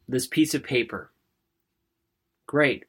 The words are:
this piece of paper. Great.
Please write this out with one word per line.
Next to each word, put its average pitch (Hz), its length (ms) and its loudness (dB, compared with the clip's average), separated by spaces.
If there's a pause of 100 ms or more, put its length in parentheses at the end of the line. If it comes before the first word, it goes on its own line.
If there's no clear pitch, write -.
this 127 180 -2
piece 156 280 2
of 139 100 -4
paper. 117 480 -4 (1400)
Great. 143 400 2